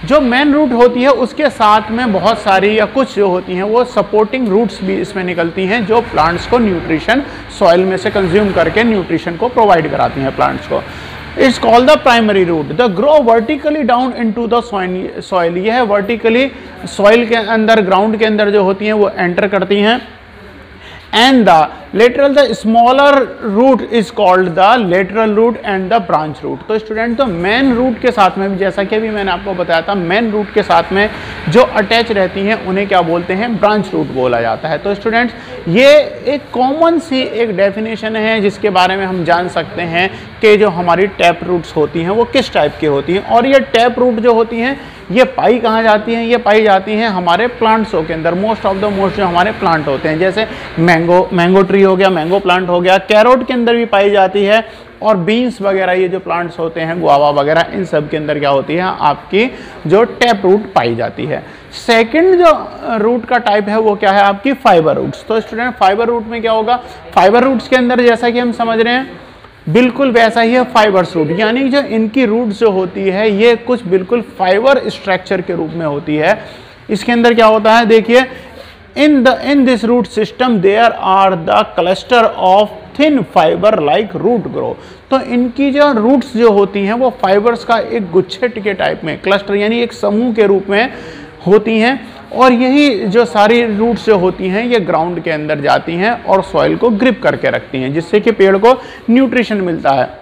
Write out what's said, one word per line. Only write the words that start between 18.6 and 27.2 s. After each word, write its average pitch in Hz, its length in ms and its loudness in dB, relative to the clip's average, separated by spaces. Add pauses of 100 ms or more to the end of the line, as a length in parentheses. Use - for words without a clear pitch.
होती 196 240 -2
हैं 214 60 0
वो 208 240 2
enter 185 320 -2
करती 196 280 0
हैं। 220 320 0 (1080)
And 240 320 4
the 160 180 6 (300)
lateral, 254 400 4
the 285 80 6
smaller 233 680 2 (460)
root 262 180 4
is 220 280 -2
called 185 420 2
the 190 460 2
lateral 202 460 0
root 226 140 2
and 190 380 -6
the 226 100 2
branch 156 460 -6
root। 139 220 -10
तो 220 100 -2
student, 220 400 -6
तो 269 80 0